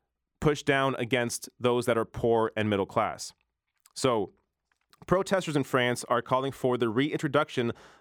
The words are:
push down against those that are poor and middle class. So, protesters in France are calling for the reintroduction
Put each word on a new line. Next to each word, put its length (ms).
push 220
down 320
against 540
those 260
that 120
are 80
poor 500
and 140
middle 160
class. 480
So, 380
protesters 500
in 80
France 460
are 120
calling 320
for 240
the 120
reintroduction 840